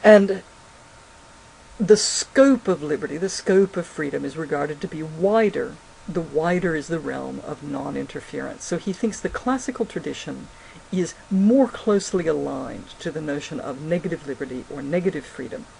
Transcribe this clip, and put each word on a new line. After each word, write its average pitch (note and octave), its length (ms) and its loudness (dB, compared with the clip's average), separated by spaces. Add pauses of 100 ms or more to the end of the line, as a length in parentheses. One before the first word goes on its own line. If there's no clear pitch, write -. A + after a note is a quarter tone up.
And G3 380 8 (1400)
the G#3 160 8
scope - 720 2
of D#3 160 0
liberty, D3 320 -4
the F#3 140 -4
scope F#3+ 480 2
of E3+ 80 -4
freedom, C#3+ 400 -4
is C#3 100 -6
regarded D3 460 -4
to - 80 -6
be D#3 120 -8
wider. E3+ 760 0 (320)
The D3 100 -2
wider E3 560 0
is C#3+ 120 -4
the E3 120 -4
realm C3+ 460 -8
of D3 180 -10
non-interference. C#3 1000 -8
So F3 120 -4
he F#3+ 140 -4
thinks G#3 300 -4
the - 80 -4
classical B3+ 560 -4
tradition C#3 640 -10 (420)
is F3+ 220 -2 (180)
more A3+ 380 6
closely F#3+ 580 0
aligned C#3 600 -4 (100)
to - 120 -8
the D#3 100 -8
notion D3 400 -6
of C3+ 180 -8
negative E3 480 -4
liberty B2+ 420 -8
or C#3 120 -8
negative E3+ 420 -2
freedom. - 440 -12 (120)